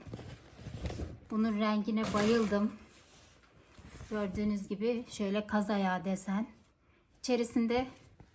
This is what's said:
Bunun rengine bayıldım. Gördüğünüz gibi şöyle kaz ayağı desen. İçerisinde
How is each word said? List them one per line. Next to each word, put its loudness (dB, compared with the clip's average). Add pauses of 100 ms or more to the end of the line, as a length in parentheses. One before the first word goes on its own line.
(1300)
Bunun 2
rengine 0
bayıldım. 4 (1400)
Gördüğünüz 0
gibi -2
şöyle -2
kaz 2
ayağı 2
desen. 0 (720)
İçerisinde 2 (480)